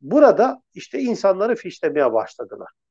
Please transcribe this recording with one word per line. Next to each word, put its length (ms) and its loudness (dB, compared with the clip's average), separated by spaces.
burada 600 2
işte 260 -10
insanları 560 0
fişlemeye 580 -4
başladılar. 560 -8